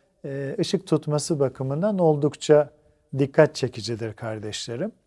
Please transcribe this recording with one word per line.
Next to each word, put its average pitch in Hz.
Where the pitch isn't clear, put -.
e, 139
ışık 175
tutması 151
bakımından 143
oldukça 147
dikkat 147
çekicidir 113
kardeşlerim. 117